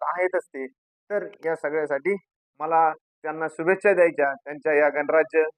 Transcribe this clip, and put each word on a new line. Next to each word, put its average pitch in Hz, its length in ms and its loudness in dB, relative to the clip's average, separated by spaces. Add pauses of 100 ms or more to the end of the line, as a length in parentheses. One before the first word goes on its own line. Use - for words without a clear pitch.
आहेतच 175 440 -2
ते. 135 200 -10 (440)
तर 202 160 -4 (180)
या 160 120 -2
सगळ्यासाठी 147 600 -4 (420)
मला 160 340 2 (300)
त्यांना 156 260 -6
शुभेच्छा 190 440 0
द्यायच्या. 151 420 4
त्यांच्या 147 400 -6
या 147 140 4
गणराज्य 151 540 0 (160)